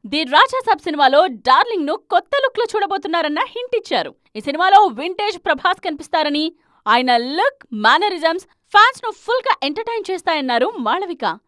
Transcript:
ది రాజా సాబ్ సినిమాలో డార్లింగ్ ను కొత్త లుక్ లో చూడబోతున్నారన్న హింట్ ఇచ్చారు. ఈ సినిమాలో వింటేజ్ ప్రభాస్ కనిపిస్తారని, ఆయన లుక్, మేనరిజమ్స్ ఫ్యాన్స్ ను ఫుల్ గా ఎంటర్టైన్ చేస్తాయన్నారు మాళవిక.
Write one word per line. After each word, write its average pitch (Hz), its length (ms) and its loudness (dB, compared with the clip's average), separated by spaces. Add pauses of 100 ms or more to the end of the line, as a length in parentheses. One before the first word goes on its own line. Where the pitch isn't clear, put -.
(120)
ది 302 100 -2 (120)
రాజా 508 340 4
సాబ్ 453 200 0
సినిమాలో 285 340 4 (260)
డార్లింగ్ 320 420 2
ను 339 60 -2 (180)
కొత్త 466 300 0
లుక్ 523 180 -4
లో 466 120 0
చూడబోతున్నారన్న 339 680 -4 (140)
హింట్ 494 240 -6
ఇచ్చారు. 202 320 -4 (240)
ఈ 214 60 -8
సినిమాలో 359 380 4 (200)
వింటేజ్ 370 380 -6 (100)
ప్రభాస్ 349 380 -2
కనిపిస్తారని, 302 600 -4 (400)
ఆయన 247 260 2 (260)
లుక్, 523 240 -2 (240)
మేనరిజమ్స్ 330 600 2 (260)
ఫ్యాన్స్ 453 300 6
ను 453 60 -4 (140)
ఫుల్ 494 240 -2
గా - 60 2 (140)
ఎంటర్టైన్ 440 420 -6
చేస్తాయన్నారు 294 580 -2 (180)
మాళవిక. 339 400 -4 (220)